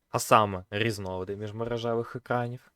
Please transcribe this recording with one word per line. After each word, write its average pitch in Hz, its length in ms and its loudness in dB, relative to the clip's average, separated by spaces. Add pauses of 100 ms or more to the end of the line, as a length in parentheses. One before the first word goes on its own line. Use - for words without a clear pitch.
(100)
а 123 80 -2
саме 104 520 4
різновиди 98 680 -2
міжмережевих 117 800 -4
екранів, 123 600 -4